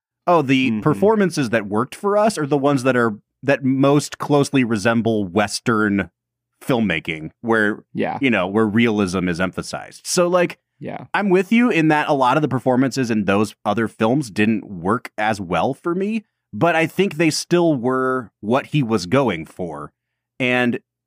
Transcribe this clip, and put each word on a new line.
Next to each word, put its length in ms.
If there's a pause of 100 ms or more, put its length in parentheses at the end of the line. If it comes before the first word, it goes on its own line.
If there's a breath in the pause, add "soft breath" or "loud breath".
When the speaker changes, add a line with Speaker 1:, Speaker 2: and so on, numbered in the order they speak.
(260)
Speaker 1:
"Oh, 160
the 280
Speaker 2:
Mm-hmm. 100
Speaker 1:
performances 680
that 180
worked 260
for 220
us 220
are 80
the 120
ones 240
that 140
are, 220 (240)
that 200
most 560
closely 460
resemble 640
Western 840 (520)
filmmaking, 680 (100)
where, 520
Speaker 2:
Yeah. 280
Speaker 1:
you 100
know, 180
where 180
realism 640
is 120
emphasized." 680
So, 220
like, 300 (200)
Speaker 2:
Yeah. 360
Speaker 1:
I'm 140
with 240
you 180
in 180
that 200
a 60
lot 220
of 60
the 60
performances 640
in 160
those 280 (100)
other 220
films 440
didn't 380
work 500
as 220
well 340
for 200
me, 300 (280)
but 220
I 120
think 280
they 160
still 460
were 640
what 260
he 160
was 240
going 400
for. 460 (480)
And 400 (260)